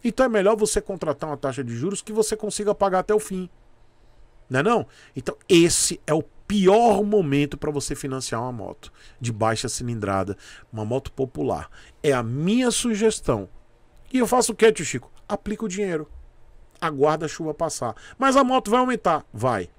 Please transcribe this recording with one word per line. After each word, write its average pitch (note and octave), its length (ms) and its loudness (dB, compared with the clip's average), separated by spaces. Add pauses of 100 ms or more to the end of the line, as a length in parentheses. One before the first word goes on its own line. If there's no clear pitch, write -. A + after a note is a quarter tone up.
Então A#3+ 220 2
é B3+ 40 0
melhor G#3 260 4
você G#3 240 0
contratar E3 500 -6
uma C#3+ 80 -6
taxa C3 260 -6
de A#2 120 -6
juros F3+ 260 -4
que G#3+ 120 -12
você G#3+ 220 0
consiga G#3 400 -4
pagar F#3 240 2
até G#3 140 -2
o G#3+ 60 2
fim. F#3 300 -8 (1000)
Não B2+ 120 0
é D3 40 0
não? A3 220 2 (300)
Então C3+ 200 -8 (140)
esse E3+ 560 4
é D3+ 80 0
o D#3 80 0
pior G3+ 840 2
momento D3 540 2
pra D3+ 140 -4
você C#3+ 240 -6
financiar C3 460 -6
uma B2+ 100 -6
moto F#2+ 420 -12 (260)
de A#2 120 -4
baixa A2 360 -2
cilindrada, G2+ 680 -4 (340)
uma A2 140 -8
moto B2 260 -4
popular. B2 560 -6 (360)
É D3 80 2
a B2 100 2
minha F3 480 0
sugestão. G#3+ 800 -2 (640)
E B3+ 60 2
eu A3+ 80 2
faço A3+ 240 2
o G3 40 -6
quê, A3 160 6
tio D#3 140 -6
Chico? - 260 -8 (160)
Aplica G3+ 380 -6
o - 20 -4
dinheiro. F#3 400 -4 (720)
Aguarda D#3 460 0
a D3 40 -6
chuva D#3 240 -8
passar. C#3 420 -4 (240)
"Mas C4 160 4
a C4+ 80 8
moto B3 260 2
vai A#3+ 100 4
aumentar." A3 540 0
Vai. A2 460 -2